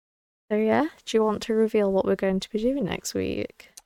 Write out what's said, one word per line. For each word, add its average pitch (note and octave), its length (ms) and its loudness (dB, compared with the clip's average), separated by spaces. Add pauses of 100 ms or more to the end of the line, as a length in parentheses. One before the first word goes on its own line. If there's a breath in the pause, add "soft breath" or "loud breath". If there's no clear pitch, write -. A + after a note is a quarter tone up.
(520)
So G#3+ 40 2
yeah, A3 320 2 (160)
do - 120 -2
you A3 80 4
want G#3+ 200 -2
to A3 100 -2
reveal G#3+ 360 2
what F#3+ 140 2
we're G3 120 2
going F#3+ 240 0
to - 100 -8
be G#3+ 100 -4
doing C4 240 0
next - 300 -6
week? - 580 -6 (140)